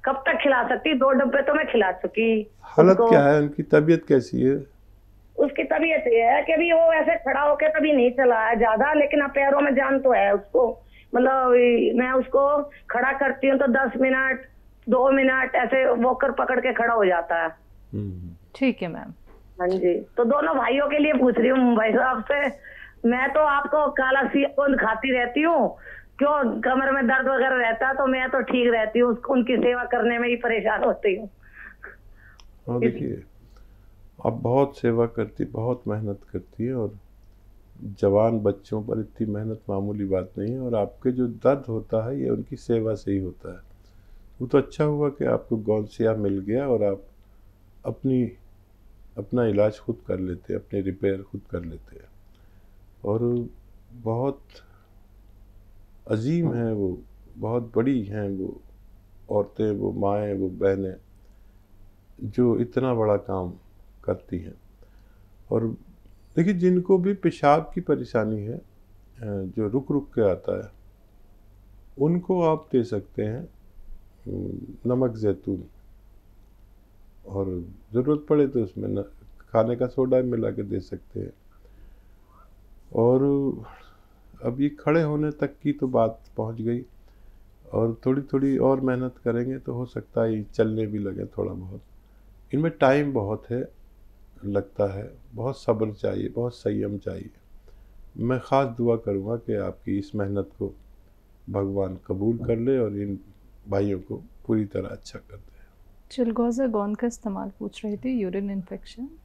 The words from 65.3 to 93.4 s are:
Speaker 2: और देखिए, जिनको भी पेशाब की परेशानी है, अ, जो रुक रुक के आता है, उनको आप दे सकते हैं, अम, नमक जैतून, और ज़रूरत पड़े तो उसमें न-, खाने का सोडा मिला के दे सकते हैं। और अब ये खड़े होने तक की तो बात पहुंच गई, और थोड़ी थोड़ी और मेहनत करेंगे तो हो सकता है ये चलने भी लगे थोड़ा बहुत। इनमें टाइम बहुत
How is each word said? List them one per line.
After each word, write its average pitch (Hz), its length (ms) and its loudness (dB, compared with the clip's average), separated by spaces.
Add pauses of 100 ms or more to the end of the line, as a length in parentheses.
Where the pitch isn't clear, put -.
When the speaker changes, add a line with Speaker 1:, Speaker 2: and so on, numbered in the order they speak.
Speaker 2:
और 113 160 0 (680)
देखिए, 175 180 2
जिनको 180 440 2
भी 196 160 0
पेशाब 156 600 2
की 175 60 -6
परेशानी 113 600 -2
है, 113 140 -8
अ, 170 60 -14 (600)
जो 101 460 -4
रुक 131 220 -4
रुक 143 180 -2
के 107 220 2
आता 95 340 -4
है, - 60 -18 (1300)
उनको 175 440 0
आप 156 300 0
दे 123 120 2
सकते 101 380 -6
हैं, 117 260 -6 (800)
अम, 95 300 -8 (280)
नमक 123 240 0
जैतून, 101 540 -4 (1600)
और 95 360 -4 (280)
ज़रूरत 147 360 0
पड़े 147 180 4
तो 131 160 -2
उसमें 104 260 -6
न-, 101 220 -6 (400)
खाने 117 260 2
का 123 100 -2
सोडा 127 360 2
मिला 117 280 -2
के 107 120 -8
दे 98 180 -6
सकते - 400 -12
हैं। 98 120 -10 (1600)
और 123 280 4 (1200)
अब 120 160 -4
ये 143 80 0
खड़े 151 340 0
होने 151 280 -2
तक 147 320 -6
की 147 100 -2
तो 139 160 -4
बात 117 320 0 (160)
पहुंच 113 240 -8
गई, 117 220 -4 (880)
और 113 340 0
थोड़ी 135 160 2
थोड़ी 135 360 0
और 131 220 2
मेहनत 127 340 -2 (100)
करेंगे 120 340 -2
तो 127 160 -10
हो 123 120 -6
सकता - 360 -6
है 113 120 0
ये 107 80 -4 (120)
चलने 110 320 0
भी 104 120 -6
लगे 101 260 -6
थोड़ा 98 280 -6
बहुत। 92 300 -14 (720)
इनमें 160 260 0
टाइम 143 320 2
बहुत 104 380 -4